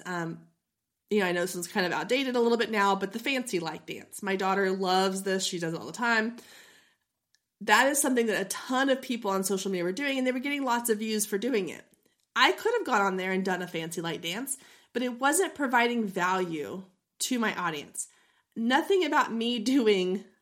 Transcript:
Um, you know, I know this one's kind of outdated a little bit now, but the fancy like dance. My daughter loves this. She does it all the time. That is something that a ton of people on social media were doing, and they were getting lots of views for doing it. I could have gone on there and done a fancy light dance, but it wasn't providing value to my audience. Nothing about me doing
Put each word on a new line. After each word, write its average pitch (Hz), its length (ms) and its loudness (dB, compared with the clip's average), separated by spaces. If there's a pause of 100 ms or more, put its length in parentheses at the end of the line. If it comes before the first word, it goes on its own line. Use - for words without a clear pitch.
Um, 170 340 -6 (680)
you 208 100 2
know, 190 60 4
I 175 60 2
know 175 100 0
this 180 140 -4
one's 175 120 -8
kind 190 180 0
of 170 60 0
outdated 247 440 0
a 247 40 2
little 233 180 4
bit 220 140 -2
now, 202 240 2
but 196 160 -4
the 233 80 -8
fancy 254 400 -2
like 160 260 -8
dance. - 380 -14
My 196 120 -2
daughter 190 360 2
loves 190 520 2
this. 190 220 -2
She 180 140 -4
does 165 140 -2
it 147 60 -4
all 110 80 -10
the 160 40 -10
time. 233 460 0 (1200)
That 220 260 6
is 285 140 2
something 254 240 2
that 196 160 0
a 196 40 -4
ton 262 440 -2
of 262 120 2
people 226 300 -4
on 190 140 0
social 196 260 -2
media 175 140 -2
were 185 80 -2
doing, 269 240 -2
and 254 100 0
they 247 60 2
were 262 60 -4
getting 285 260 -4
lots 240 240 0
of 214 80 0
views 214 280 -2
for 202 120 -2
doing 202 320 -2
it. - 120 -12 (540)
I 269 160 8
could 453 260 0
have 392 80 -4
gone 247 140 4
on 196 160 2
there 185 160 -2
and 190 140 2
done 185 160 0
a 175 60 -6
fancy 170 340 -6
light 165 200 -4
dance, 190 360 -6 (340)
but 247 100 -2
it 247 160 -2
wasn't 311 380 2
providing 240 500 2
value 180 800 -2 (360)
to 247 200 -2
my 214 160 0
audience. 165 540 -6 (440)
Nothing 302 520 2
about 285 260 2
me 233 280 -2
doing 208 680 2 (160)